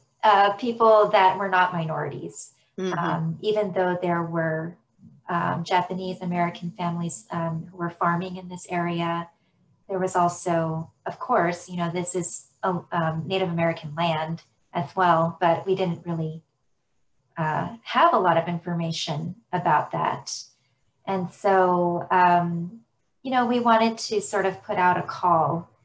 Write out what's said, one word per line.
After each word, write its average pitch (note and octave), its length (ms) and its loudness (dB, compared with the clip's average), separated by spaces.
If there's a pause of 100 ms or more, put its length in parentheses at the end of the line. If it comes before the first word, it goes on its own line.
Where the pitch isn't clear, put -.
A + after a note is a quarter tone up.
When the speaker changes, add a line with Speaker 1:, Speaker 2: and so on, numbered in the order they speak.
(240)
Speaker 1:
uh, G3+ 300 6
people A3 560 6
that F#3+ 280 6
were G3 100 -2
not F3+ 240 2
minorities, D#3 800 -6 (260)
Speaker 2:
Mm-hmm. F#3 200 -4
Speaker 1:
um, E3 420 -2
even G#3 320 0
though F3+ 280 0
there F3 220 0
were, E3 540 -4 (520)
um, F3 360 -4
Japanese F#3 560 -2
American F3 520 -4
families, E3+ 580 -6
um, E3 400 -6
who F#3 80 -18
were E3+ 120 -4
farming F3+ 460 -2
in F3+ 120 -14
this F3+ 200 -14
area. E3+ 600 -4 (600)
There F#3+ 100 -4
was F#3 180 -2
also, E3 720 -2 (160)
of - 120 -10
course, F3 500 -2
you F3+ 80 -10
know, E3+ 140 -2
this F3 240 -4
is - 340 -6 (140)
a, F#3 160 -2 (140)
um, D#3+ 340 -2
Native F#3+ 220 -2
American E3 460 -2
land E3 480 -2 (320)
as D3+ 200 -4
well, E3 460 2
but E3 260 2
we F#3+ 80 2
didn't F3+ 300 -2
really, D#3+ 380 -6 (960)
uh, D#3+ 480 -4
have D#4 300 4
a A3 40 2
lot F3 180 4
of E3 120 0
information E3 880 -4 (160)
about E3+ 400 0
that. - 420 -4 (720)
And F#3+ 260 -4
so, F3+ 800 2
um, F3 680 2 (420)
you C4 80 -8
know, B3 160 2
we A#3+ 140 2
wanted A3+ 380 4
to G#3+ 220 -2
sort F#3+ 260 -2
of F#3+ 180 -4
put G3+ 120 -6
out F3+ 220 4
a - 40 -2
call, E3 680 0 (140)